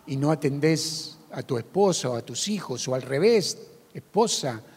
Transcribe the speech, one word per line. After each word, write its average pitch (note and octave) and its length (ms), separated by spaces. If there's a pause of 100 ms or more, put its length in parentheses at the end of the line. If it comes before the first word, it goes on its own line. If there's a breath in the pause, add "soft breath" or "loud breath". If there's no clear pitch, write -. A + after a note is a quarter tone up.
y C3+ 100
no C#3+ 160
atendés D3+ 840 (140)
a - 120
tu C3+ 140
esposa E3+ 540
o A#2+ 60
a A#2 80
tus - 240
hijos, E3+ 400
o B2+ 60
al C3 80
revés, E3+ 540 (380)
esposa. C#3+ 680 (160 loud breath)